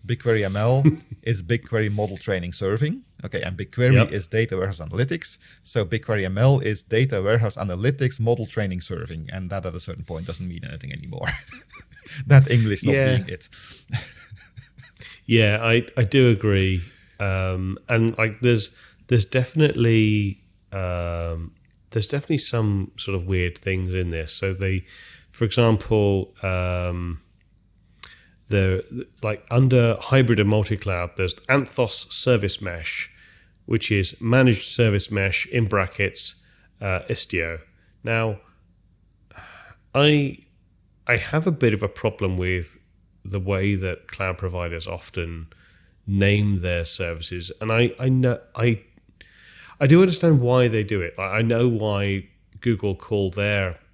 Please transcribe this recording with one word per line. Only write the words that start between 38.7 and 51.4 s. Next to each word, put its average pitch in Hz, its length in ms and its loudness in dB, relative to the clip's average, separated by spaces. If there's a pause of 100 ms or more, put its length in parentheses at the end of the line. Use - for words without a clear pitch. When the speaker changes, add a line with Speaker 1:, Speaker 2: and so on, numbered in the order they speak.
Speaker 2:
I, 143 460 2 (720)
I 120 80 4
have 160 300 -2
a 175 60 2
bit 117 220 2
of 101 80 -4
a 101 60 -2
problem 95 480 -2
with 90 420 -4 (460)
the 95 160 -6
way 98 340 0
that 92 340 -6
cloud 92 300 -6
providers 87 480 -6
often 82 640 -8 (580)
name 101 540 2
their 87 240 -2
services, 85 640 -8 (100)
and 110 120 -4
I, 117 260 2
I 131 100 -2
know, 127 300 2 (160)
I, 117 260 0 (1000)
I 135 80 4
do 165 120 10
understand 165 400 4
why 123 280 4
they 107 160 0
do 98 160 -2
it. 85 180 -6
Like, 95 140 -6
I 110 100 0